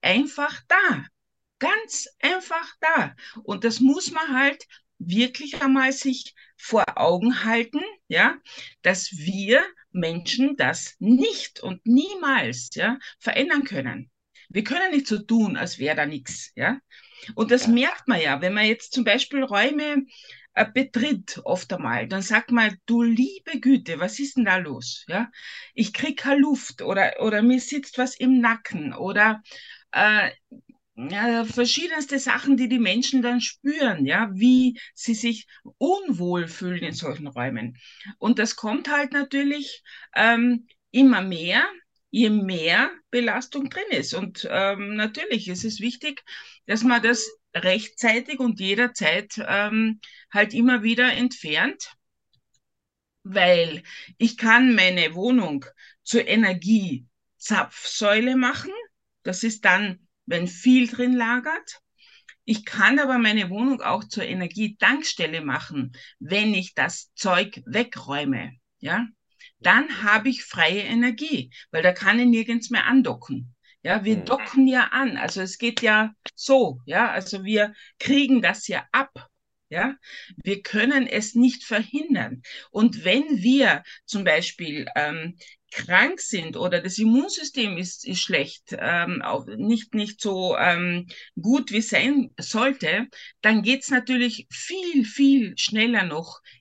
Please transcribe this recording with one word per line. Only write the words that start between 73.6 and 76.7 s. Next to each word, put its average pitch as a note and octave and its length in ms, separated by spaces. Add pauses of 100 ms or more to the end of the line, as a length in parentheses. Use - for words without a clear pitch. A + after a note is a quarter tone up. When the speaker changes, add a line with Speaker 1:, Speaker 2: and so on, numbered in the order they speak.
Speaker 1:
Ja, F#3+ 220
wir A3 100
Speaker 2:
Hm. F#3 80
Speaker 1:
docken C4 440
ja B3+ 220
an, C4 280
also F#3 240
es F#3 180
geht A#3 240
ja G#3+ 300 (220)
so, G3+ 520